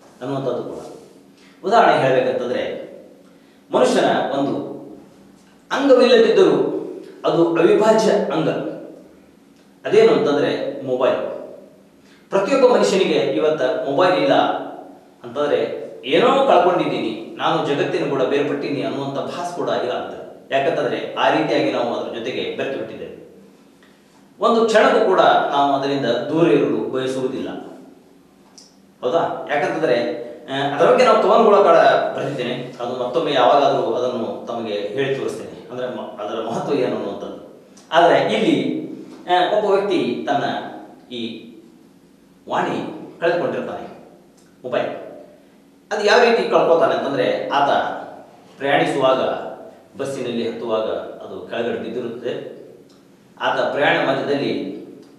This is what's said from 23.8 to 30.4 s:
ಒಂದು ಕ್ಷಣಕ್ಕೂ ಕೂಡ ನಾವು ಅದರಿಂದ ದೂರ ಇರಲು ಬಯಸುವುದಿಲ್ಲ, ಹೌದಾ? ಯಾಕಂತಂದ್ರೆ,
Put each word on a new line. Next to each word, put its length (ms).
ಒಂದು 240
ಕ್ಷಣಕ್ಕೂ 400
ಕೂಡ 160
ನಾವು 220
ಅದರಿಂದ 340
ದೂರ 420
ಇರಲು 280
ಬಯಸುವುದಿಲ್ಲ, 720
ಹೌದಾ? 520
ಯಾಕಂತಂದ್ರೆ, 760